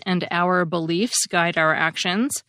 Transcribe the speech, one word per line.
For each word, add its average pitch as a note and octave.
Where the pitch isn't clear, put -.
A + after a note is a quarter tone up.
and F3+
our F3+
beliefs E3+
guide E3+
our D#3+
actions," F3+